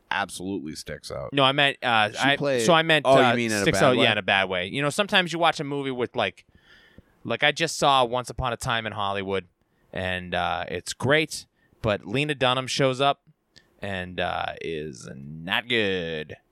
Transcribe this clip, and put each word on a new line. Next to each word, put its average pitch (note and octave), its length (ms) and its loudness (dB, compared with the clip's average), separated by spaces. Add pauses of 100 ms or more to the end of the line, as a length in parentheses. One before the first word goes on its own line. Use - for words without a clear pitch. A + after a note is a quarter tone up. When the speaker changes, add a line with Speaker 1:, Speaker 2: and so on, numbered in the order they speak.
(100)
Speaker 1:
absolutely F2+ 640 -6
sticks - 360 -12
out. C2+ 220 -10
Speaker 2:
No, C#3 120 2
I C3 80 4
meant, C#3+ 300 2
uh, A2 280 4
Speaker 1:
She G#2 80 -14
Speaker 2:
I, C#3 180 4
Speaker 1:
played C3+ 300 0
Speaker 2:
so E3+ 80 6
I D#3+ 80 6
meant, D#3 260 2
Speaker 1:
Oh, C3+ 100 8
you C3+ 60 8
Speaker 2:
uh, A#2+ 100 4
Speaker 1:
mean A#2 160 0
in A2 60 0
a G#2 60 2
Speaker 2:
sticks G2 180 2
Speaker 1:
bad D3 60 6
Speaker 2:
out, B2+ 100 6
Speaker 1:
way? B2+ 80 4
Speaker 2:
yeah, A#2 80 6
in G#2+ 60 0
a G2+ 40 -2
bad G2 280 4
way. F2+ 160 -2
You C3 160 -4
know, D3 80 0
sometimes F#3+ 420 0
you E3+ 60 -4
watch D#3+ 220 2
a D#3 40 -6
movie C#3 260 -4
with, B2 240 -2
like, G#2 300 -2 (800)
like, A2+ 180 -4
I D3 100 4
just D3+ 260 -4
saw C#3 260 4
Once B2 240 -4
Upon B2 240 -6
a A2+ 60 -6
Time A2+ 280 -4
in G#2 60 -8
Hollywood, G2 540 -4 (480)
and, F2+ 400 -6
uh, F2 340 -2
it's F2 240 -8
great, D3+ 540 -2 (340)
but G#2 260 -2
Lena C#3+ 280 -2
Dunham B2+ 320 0
shows C3 340 0
up C#3 220 0 (580)
and, F2+ 400 -6
uh, E2+ 400 -4
is D2+ 560 -8
not E2 520 -6
good. F2+ 680 -2 (160)